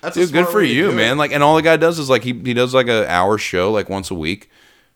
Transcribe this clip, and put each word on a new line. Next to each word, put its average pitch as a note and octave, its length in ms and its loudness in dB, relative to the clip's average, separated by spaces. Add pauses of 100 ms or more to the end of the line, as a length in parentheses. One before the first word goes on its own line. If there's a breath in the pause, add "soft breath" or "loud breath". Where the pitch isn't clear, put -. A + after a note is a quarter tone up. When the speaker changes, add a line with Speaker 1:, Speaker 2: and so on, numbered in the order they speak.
Speaker 1:
That's E3+ 160 -8
a E3 40 0
Speaker 2:
dude, E3+ 120 -2
good D#3+ 60 2
Speaker 1:
smart F3+ 120 0
Speaker 2:
for G#3 60 0
Speaker 1:
way F3+ 100 2
to A#2 60 0
Speaker 2:
you, D3 140 0
Speaker 1:
do E3+ 40 0
it. B2+ 40 -2
Speaker 2:
man. A2+ 220 0
Like, D3 140 -2
and D3 100 0
all D3+ 140 4
the D#3+ 60 2
guy D#3+ 160 4
does E3 220 0
is, C3+ 100 -6
like, A#2+ 160 4
he, B2 80 -4
he B2 200 -6
does, B2 200 0
like, C3 160 2
an A2 160 2
hour F2+ 320 2
show, F#2 340 -2
like, G2+ 180 -2
once G2 220 -8
a F#2+ 40 -6
week. E2 340 -6 (460 soft breath)